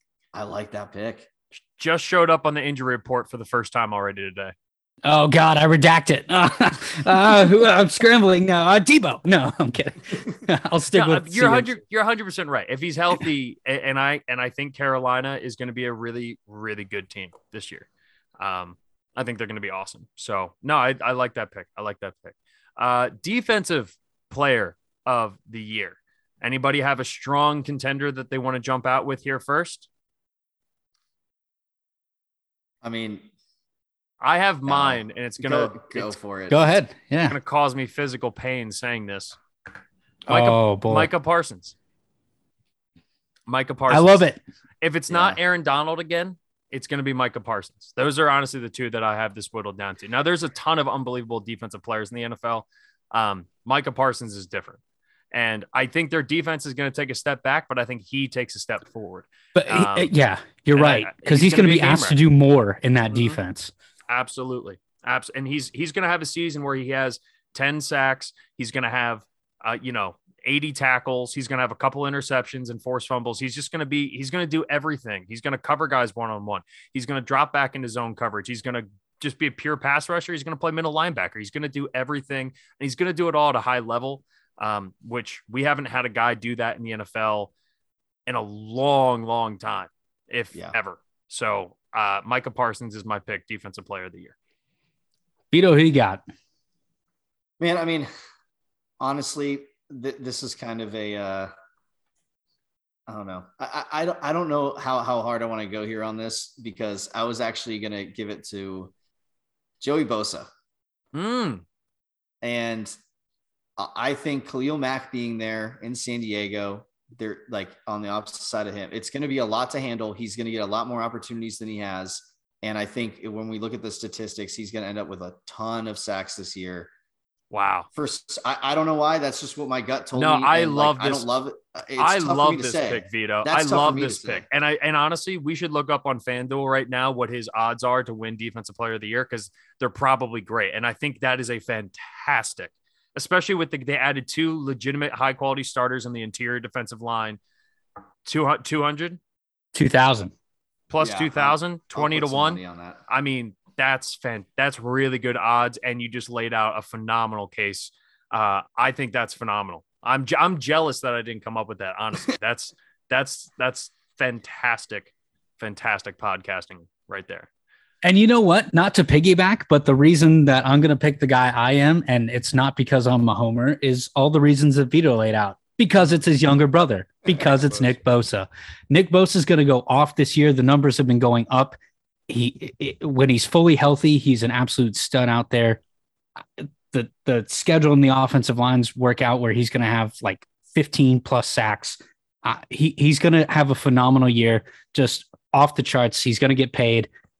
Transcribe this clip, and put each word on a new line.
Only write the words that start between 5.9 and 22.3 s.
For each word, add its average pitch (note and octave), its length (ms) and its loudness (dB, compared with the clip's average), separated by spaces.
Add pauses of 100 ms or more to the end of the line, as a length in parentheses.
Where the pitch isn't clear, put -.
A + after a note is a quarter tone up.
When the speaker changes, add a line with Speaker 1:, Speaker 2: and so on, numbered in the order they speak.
Speaker 3:
it. - 180 0
<laughs> F3 60 0 (720)
Uh, - 20 2
uh, G3 380 8
who, G#3+ 180 10
I'm G3 240 8
scrambling G3 580 6
now. F3 220 4
Uh, G#3 120 8
Debo. G3 440 2
No, D3 360 4
I'm B2+ 100 0
kidding. - 220 -4 (560)
<laughs> - 160 2
I'll - 160 2
stick E3+ 260 4
Speaker 2:
No, D#3+ 80 4
Speaker 3:
with D#3+ 180 -2
Speaker 2:
you're A#3+ 160 4
Speaker 3:
CMC. A3+ 40 4
Speaker 2:
hundred, A#3+ 360 0
you're G#3+ 140 0
a - 20 0
hundred A3 200 -2
percent F3+ 240 -8
right. B2+ 200 -2
If C3 120 -6
he's D#3 160 -6
healthy, D3+ 640 -2
<laughs> - 40 -14
a-, C3+ 200 -4
and C3+ 120 -2
I, C#3+ 280 0
and B2 140 -4
I B2 100 -4
think C#3+ 240 -10
Carolina C3 640 -2
is A#2+ 140 -10
gonna B2 180 -10
be B2 120 -8
a A#2+ 80 -4
really, A#2 460 -10 (100)
really G#2+ 360 -12
good G2 240 -10
team F#2+ 220 -16 (220)
this - 180 -16
year. - 180 -20 (520)
Um, F#2 360 -6 (380)
I C3 80 -4
think A#2 160 -8
they're A2+ 80 -6
gonna G#2+ 140 -10
be G2+ 100 -8
awesome. - 460 -12
So F#2+ 380 -8 (100)
no, D3 120 0
I, C3 240 0
I B2 120 -2
like B2+ 220 -4
that A2+ 180 -10
pick. F#2+ 240 -18
I G#2 60 -12
like G#2 180 -10
that F#2+ 140 -12 (100)
pick. F2 100 -20 (420)